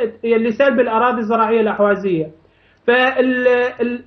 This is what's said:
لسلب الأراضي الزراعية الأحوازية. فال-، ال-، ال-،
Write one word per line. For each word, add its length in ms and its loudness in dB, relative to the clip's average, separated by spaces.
لسلب 560 0
الأراضي 400 0
الزراعية 400 0
الأحوازية. 680 0
فال-، 320 2
ال-، 300 2
ال-، 260 -4